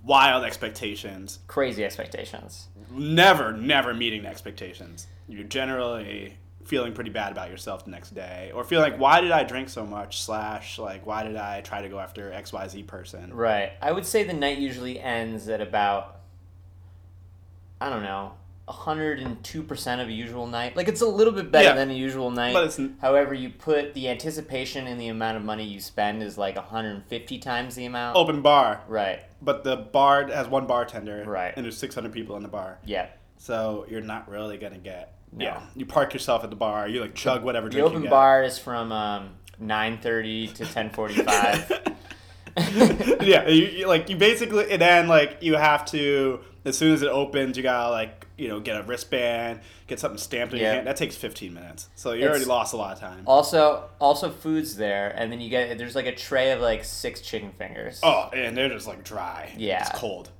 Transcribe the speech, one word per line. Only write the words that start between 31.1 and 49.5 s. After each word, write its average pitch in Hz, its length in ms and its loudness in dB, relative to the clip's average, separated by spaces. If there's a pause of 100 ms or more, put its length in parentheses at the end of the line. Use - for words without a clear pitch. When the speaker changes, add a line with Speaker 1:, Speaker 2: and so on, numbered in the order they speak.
Speaker 2:
Right. 92 280 -4
Speaker 1:
And 127 100 -8
there's 110 140 -8
six - 160 -8
hundred 113 180 -8
people 110 240 -10
in 101 60 -10
the 101 60 -12
bar. 95 360 -10
Speaker 2:
Yeah. 98 220 -2 (320)
Speaker 1:
So 110 500 -4
you're 113 120 -8
not 110 300 -10
really 104 280 -10
gonna 98 200 -14
get 90 340 -14 (200)
Speaker 2:
No. 113 120 -8
Speaker 1:
Yeah. - 160 -6 (140)
You 131 120 -10
park 139 280 0
yourself 123 300 -2
at 104 60 -10
the 107 60 -14
bar. 107 320 -2
You, 120 120 -4
like, 107 140 -8
chug 127 280 -2
whatever 117 260 -2
Speaker 2:
The 110 40 -8
Speaker 1:
drink 143 120 2
you 165 60 6
Speaker 2:
open 160 120 -4
Speaker 1:
get. 127 80 -2
Speaker 2:
bar 135 320 8
is 127 160 0
from, 117 340 -6
um, 104 380 -4 (280)
nine 110 400 -2
thirty 110 500 -2
to 113 160 -10
ten 110 260 -4
forty-five. 104 1080 0
Speaker 1:
<laughs> - 60 -20 (540)
Speaker 2:
<laughs> 233 640 4
Speaker 1:
Yeah, 185 280 8
you, 160 180 8
you, 185 220 -4
like, 165 200 4
you 190 80 -4
basically, 214 540 4
and 190 100 2
then, 170 280 8
like, 151 340 6
you 160 140 4
have 151 300 4
to, 139 540 2 (240)
as 131 140 -2
soon 160 160 8
as 139 80 2
it 143 60 2
opens, 135 480 0
you 131 60 -4
gotta, 123 280 2
like, 110 360 -4 (120)
you 135 100 -6
know, 107 120 -4
get 107 200 -4
a - 40 -10
wristband, 120 760 -2 (280)